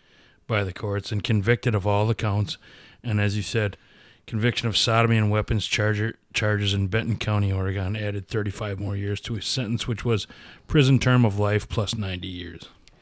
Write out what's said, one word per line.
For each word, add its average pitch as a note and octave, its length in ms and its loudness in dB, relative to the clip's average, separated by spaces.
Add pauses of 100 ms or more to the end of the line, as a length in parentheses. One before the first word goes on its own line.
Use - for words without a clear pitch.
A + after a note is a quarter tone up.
(480)
by G#2 160 0
the F#2 80 -6
courts, G2+ 400 -4
and G#2 100 -2
convicted A2+ 520 2
of G2 120 0
all G#2 200 2
the A2+ 100 0
counts. G#2 420 -2 (440)
And G#2+ 180 0
as G#2 160 2
you G#2 80 -2
said, G#2+ 320 -2 (500)
conviction A#2 400 -2
of G2+ 100 0
sodomy A2+ 400 4
and G#2+ 140 4
weapons G#2+ 360 0
charger, G#2+ 520 -2 (160)
charges G#2 400 0
in G2 140 0
Benton A2+ 280 -2
County, G2+ 360 0
Oregon, F#2+ 420 -2
added G#2 320 -6
thirty-five G2+ 540 -4
more G2+ 160 -4
years G2+ 260 -4
to A#2 120 -6
his G2 120 -6
sentence, A#2+ 400 -2
which A2+ 180 -4
was A2+ 220 0 (400)
prison C3+ 320 6
term B2 260 6
of G2+ 140 2
life G#2 300 2
plus G#2+ 260 -2
ninety F#2 340 -6
years. F2 400 -12 (340)